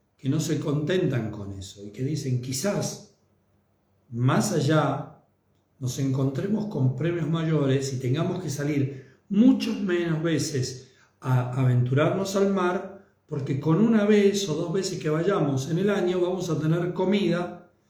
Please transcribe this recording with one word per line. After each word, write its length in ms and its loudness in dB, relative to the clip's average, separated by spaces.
que 100 -6
no 140 0
se 180 -2
contentan 720 0
con 220 -10
eso 320 -14
y 60 -14
que 120 -8
dicen, 380 -2
"Quizás 720 -6
más 420 0
allá 720 0
nos 200 -6
encontremos 640 -2
con 320 -2
premios 320 -2
mayores 640 0
y 60 -6
tengamos 440 -2
que 60 -6
salir 560 -4
muchas 500 4
menos 420 0
veces 720 -2
a 320 0
aventurarnos 840 2
al 180 4
mar, 520 -2
porque 320 -4
con 200 4
una 260 6
vez 440 4
o 60 -2
dos 180 -4
veces 260 -4
que 100 -4
vayamos 600 0
en 80 0
el 120 2
año 300 0
vamos 300 -2
a 100 -2
tener 340 0
comida 800 -2